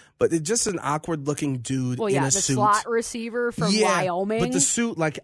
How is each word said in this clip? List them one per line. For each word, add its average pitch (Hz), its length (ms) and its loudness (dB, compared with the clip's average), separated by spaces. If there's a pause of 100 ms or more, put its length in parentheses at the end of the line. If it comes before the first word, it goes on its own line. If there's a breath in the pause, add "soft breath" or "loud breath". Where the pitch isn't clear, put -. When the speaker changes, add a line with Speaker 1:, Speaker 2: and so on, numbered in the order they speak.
(180 loud breath)
Speaker 1:
but 120 160 2
it's 160 160 0
just 220 200 0
an 180 120 -2
awkward-looking 147 800 -2
dude 127 400 -2
Speaker 2:
Well, 226 80 -2
Speaker 1:
in 196 80 0
Speaker 2:
yeah, 180 60 2
Speaker 1:
a 156 60 2
Speaker 2:
the 135 40 -2
Speaker 1:
suit. - 240 2
Speaker 2:
slot 208 340 4
receiver 233 600 -2
from 190 220 0
Speaker 1:
Yeah, 208 320 4
Speaker 2:
Wyoming. 196 340 -2
Speaker 1:
but 247 140 0
the 254 80 2
suit, 233 360 0
like, 160 280 -2